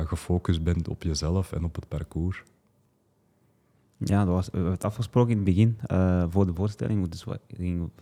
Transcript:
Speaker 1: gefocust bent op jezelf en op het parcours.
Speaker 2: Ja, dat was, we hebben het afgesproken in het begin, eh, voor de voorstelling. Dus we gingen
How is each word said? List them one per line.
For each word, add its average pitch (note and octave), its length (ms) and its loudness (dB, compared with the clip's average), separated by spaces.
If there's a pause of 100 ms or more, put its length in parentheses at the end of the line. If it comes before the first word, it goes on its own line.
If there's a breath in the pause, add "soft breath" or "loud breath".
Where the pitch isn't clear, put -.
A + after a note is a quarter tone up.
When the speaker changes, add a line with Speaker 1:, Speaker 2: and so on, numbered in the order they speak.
Speaker 1:
gefocust E2 580 0
bent E2+ 240 0
op D2 160 -8
jezelf D#2+ 480 0
en D#2 120 -4
op E2 120 -4
het - 120 -10
parcours. D#2+ 560 -4 (1500)
Speaker 2:
Ja, G2+ 280 2
dat F2+ 80 2
was, F2+ 120 2
we - 80 -12
hebben F2+ 180 0
het F#2 120 -4
afgesproken A#2 480 2
in A#2 40 2
het G2+ 100 0
begin, G#2+ 400 4
eh, F#2 440 2
voor G2 160 4
de F2 80 -2
voorstelling. G2+ 560 -2
Dus E2+ 140 -12
we - 240 -8
gingen F2 440 -4 (100)